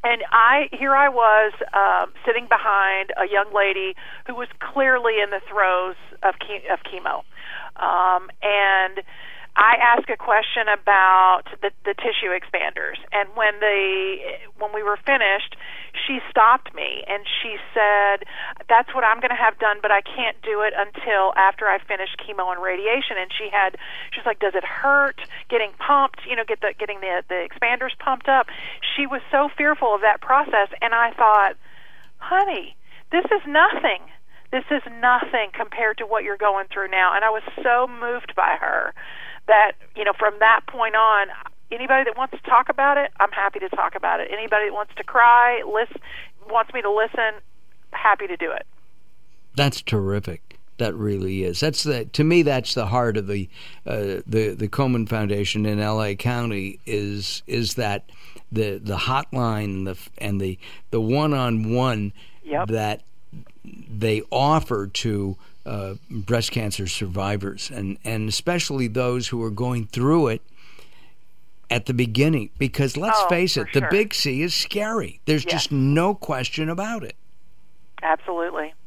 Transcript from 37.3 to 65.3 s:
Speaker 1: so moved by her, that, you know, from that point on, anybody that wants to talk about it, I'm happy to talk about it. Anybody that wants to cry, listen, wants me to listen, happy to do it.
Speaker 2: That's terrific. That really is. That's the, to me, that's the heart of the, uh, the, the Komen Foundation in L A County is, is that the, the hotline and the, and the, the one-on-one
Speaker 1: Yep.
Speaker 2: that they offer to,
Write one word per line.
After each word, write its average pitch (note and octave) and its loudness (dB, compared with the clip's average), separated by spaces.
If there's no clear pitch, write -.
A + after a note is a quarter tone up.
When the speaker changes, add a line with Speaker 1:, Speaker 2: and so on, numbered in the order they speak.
Speaker 1:
so B3 4
moved A#3+ -8
by - 2
her, - -2
that, G#3+ 8
you G#3+ -6
know, G#3 2
from G#3+ 0
that A3 6
point A3 -2
on, G#3+ 4
anybody C4 2
that A#3 -2
wants C4 -4
to - -10
talk - 6
about C#4 4
it, C#4+ 0
I'm G3+ 4
happy G3+ -2
to F#3+ -6
talk F#3 -2
about F3 -2
it. F3 -6
Anybody G#3 0
that - -6
wants G#3 -6
to - -10
cry, A#3+ 8
listen, G#3+ -2
wants A3 0
me B3+ -4
to G3+ 0
listen, A3 0
happy G3+ 2
to F3+ -6
do D#3+ -4
it. - -6
Speaker 2:
That's C#3+ 0
terrific. G2 -2
That A2 -2
really F#2+ -2
is. F2 -2
That's D3 0
the, B2+ -2
to - 0
me, E3+ 6
that's C3+ 0
the A#2 0
heart A#2 2
of G2+ -2
the, G2+ -4
uh, G2+ -4
the, G#2+ 0
the G#2 -2
Komen A#2+ 0
Foundation G#2 0
in G#2 0
L G#2+ 0
A G2+ -2
County A2 -4
is, G2+ -6
is A#2+ -2
that G#2 -2
the, G#2+ -2
the G#2 -4
hotline A#2+ 0
and F#2+ -4
the, F2+ -6
and G2+ -2
the, F#2 -4
the A2+ 2
one-on-one A#2+ 0
Speaker 1:
Yep. D#3 -2
Speaker 2:
that G#2+ -2
they G#2+ -2
offer C3 2
to, G2+ -2